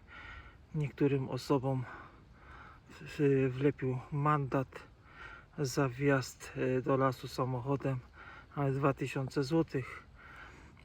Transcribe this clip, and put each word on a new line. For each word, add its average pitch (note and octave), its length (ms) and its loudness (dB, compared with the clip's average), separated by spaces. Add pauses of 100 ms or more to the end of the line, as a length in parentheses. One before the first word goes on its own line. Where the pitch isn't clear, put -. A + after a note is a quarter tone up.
(760)
Niektórym C#3+ 540 2
osobom C3 560 0 (1160)
w-, C#3 520 2
wlepił C3 460 0 (140)
mandat C#3+ 560 2 (880)
za C#3+ 300 0
wjazd, C3+ 640 0 (260)
e, B2 40 -2
do C3+ 140 4
lasu C3 320 2
samochodem, C3 680 0 (560)
ale C#3 180 2
dwa C#3 220 2
tysiące C#3 500 -2
złotych. D3+ 580 0 (840)